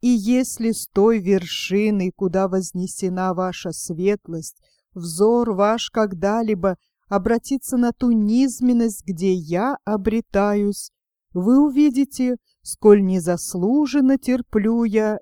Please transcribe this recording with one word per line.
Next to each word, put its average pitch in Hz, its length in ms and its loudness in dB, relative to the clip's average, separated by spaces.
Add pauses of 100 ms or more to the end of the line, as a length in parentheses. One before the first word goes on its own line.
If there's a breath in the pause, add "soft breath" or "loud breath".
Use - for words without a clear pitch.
И 240 60 0
если 233 640 0
с - 160 -6
той 220 320 2
вершины, 190 960 0
куда 190 320 -2
вознесена 185 840 -4
ваша 185 380 -6
светлость, 165 880 -4 (360)
взор 214 600 0
ваш 208 360 0
когда-либо 202 880 -2 (300)
обратится 233 720 -2
на 240 160 2
ту 247 180 0
низменность, 233 920 0
где 185 280 0
я 185 520 -2
обретаюсь, 202 1040 -2 (420)
вы 208 260 4
увидите, 269 760 2 (240)
сколь 208 420 6
незаслуженно 220 1120 0
терплю 233 680 -2
я 214 380 0